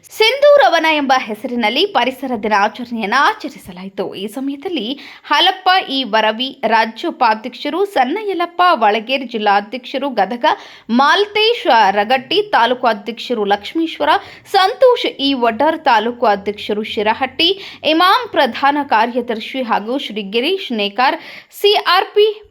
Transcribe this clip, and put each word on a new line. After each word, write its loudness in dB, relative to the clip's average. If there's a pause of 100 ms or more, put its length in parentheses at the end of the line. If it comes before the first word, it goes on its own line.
(100)
ಸಿಂಧೂರವನ 4
ಎಂಬ 0
ಹೆಸರಿನಲ್ಲಿ -2
ಪರಿಸರ -2 (100)
ದಿನಾಚರಣೆಯನ್ನು 0
ಆಚರಿಸಲಾಯಿತು. -6
ಈ -8
ಸಮಯದಲ್ಲಿ -6 (240)
ಹಲಪ್ಪ 2 (200)
ಇ -2
ವರವಿ, 0 (160)
ರಾಜ್ಯ 0
ಉಪಾಧ್ಯಕ್ಷರು -2
ಸಣ್ಣ -2
ಯಲ್ಲಪ್ಪ -4 (440)
ಗಿರ್ -4
ಜಿಲ್ಲಾಧ್ಯಕ್ಷರು -2
ಗದಗ, -2 (460)
ಮಾಲ್ತೇಶ್ 2 (240)
ರಗಟ್ಟಿ, 0
ತಾಲೂಕು 0
ಅಧ್ಯಕ್ಷರು -4
ಲಕ್ಷ್ಮೀಶ್ವರ, -2 (420)
ಸಂತೋಷ್ 4 (140)
ಇ 2
ವಡ್ಡರ್, 0
ತಾಲೂಕು 2
ಅಧ್ಯಕ್ಷರು -2
ಶಿರಹಟ್ಟಿ, -2 (340)
ಇಮಾಮ್ 2
ಪ್ರಧಾನ 0
ಕಾರ್ಯದರ್ಶಿ -2
ಹಾಗೂ -4
ಶ್ರೀ -8
ಗಿರೀಶ್ -4
ನೇಕಾರ್, 0 (420)
ಸಿ 4 (220)
ಆರ್ 0
ಪಿ 4 (220)